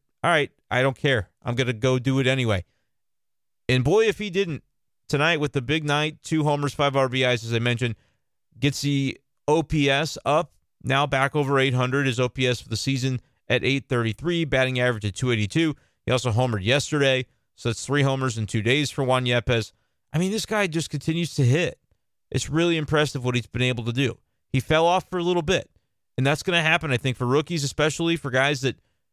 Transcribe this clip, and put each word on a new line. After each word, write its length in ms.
"All 80
right, 220
I 120
don't 160
care. 320
I'm 120
gonna 180
go 260
do 200
it 80
anyway." 400
And 120
boy, 240
if 120
he 100
didn't. 340
Tonight 300
with 140
the 100
big 220
night, 380
two 220
homers, 300
five 220
R 120
B 140
Is, 220
as 100
I 60
mentioned, 340
gets 240
the 360
O 140
P 260
S 380
up, 260
now 240
back 300
over 220
eight 160
hundred, 320
his 140
O 80
P 180
S 140
for 80
the 80
season 440
at 160
eight 260
thirty-three, 580
batting 340
average 240
at 100
two 160
eighty-two. 460
He 60
also 220
homered 320
yesterday, 640
so 140
that's 180
three 160
homers 360
in 80
two 160
days 280
for 140
Juan 220
Yepez. 460
I 60
mean, 140
this 140
guy 200
just 240
continues 440
to 100
hit. 340
It's 180
really 300
impressive 460
what 100
he's 120
been 160
able 220
to 80
do. 260
He 80
fell 260
off 240
for 80
a 40
little 200
bit, 280
and 100
that's 160
gonna 200
happen, 280
I 60
think, 220
for 80
rookies, 360
especially 540
for 140
guys 320
that 180